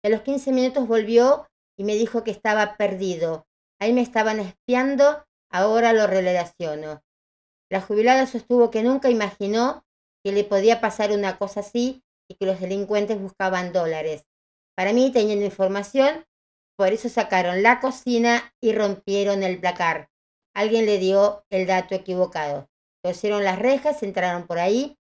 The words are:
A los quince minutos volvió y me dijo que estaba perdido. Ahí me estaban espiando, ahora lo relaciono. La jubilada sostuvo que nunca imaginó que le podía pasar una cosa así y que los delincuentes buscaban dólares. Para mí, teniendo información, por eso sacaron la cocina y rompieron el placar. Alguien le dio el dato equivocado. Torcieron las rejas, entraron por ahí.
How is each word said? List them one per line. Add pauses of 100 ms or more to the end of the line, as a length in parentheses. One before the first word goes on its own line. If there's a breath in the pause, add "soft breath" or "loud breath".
A
los
quince
minutos
volvió (280)
y
me
dijo
que
estaba
perdido. (320)
Ahí
me
estaban
espiando, (240)
ahora
lo
relaciono. (680)
La
jubilada
sostuvo
que
nunca
imaginó (400)
que
le
podía
pasar
una
cosa
así (260)
y
que
los
delincuentes
buscaban
dólares. (500)
Para
mí,
teniendo
información, (520)
por
eso
sacaron
la
cocina
y
rompieron
el
placar. (440)
Alguien
le
dio
el
dato
equivocado. (340)
Torcieron
las
rejas,
entraron
por
ahí. (120)